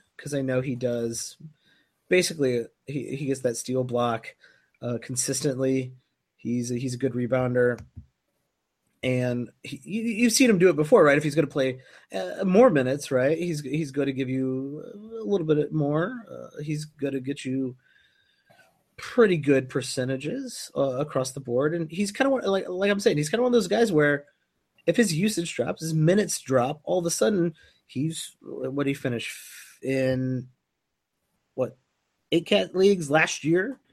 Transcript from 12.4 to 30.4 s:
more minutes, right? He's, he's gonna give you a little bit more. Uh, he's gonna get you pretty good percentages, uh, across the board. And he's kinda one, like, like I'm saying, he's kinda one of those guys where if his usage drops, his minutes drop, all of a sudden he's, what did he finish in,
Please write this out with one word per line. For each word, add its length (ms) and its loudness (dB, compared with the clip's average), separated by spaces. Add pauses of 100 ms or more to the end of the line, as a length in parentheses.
more 280 8
minutes, 400 0
right? 260 2
He's, 240 -4
he's 300 -4
gonna 220 -2
give 180 -4
you 520 -4 (380)
a 80 -10
little 180 0
bit 280 2
more. 560 -2
Uh, 320 -14
he's 240 -6
gonna 340 -8
get 240 -8
you 320 -4 (1200)
pretty 400 2
good 320 2
percentages, 1080 -6
uh, 260 -2
across 320 -2
the 80 -12
board. 340 0
And 160 -6
he's 220 -4
kinda 180 2
one, 140 0
like, 220 0
like 240 0
I'm 100 0
saying, 180 4
he's 100 0
kinda 140 0
one 80 2
of 40 4
those 140 4
guys 240 2
where 320 4 (640)
if 100 2
his 160 4
usage 420 -2
drops, 280 -4
his 100 -6
minutes 480 2
drop, 440 0
all 140 0
of 60 0
a 60 -2
sudden 440 2 (320)
he's, 540 -6
what 440 -6
did 60 0
he 40 0
finish 420 -6 (460)
in, 640 -2 (1040)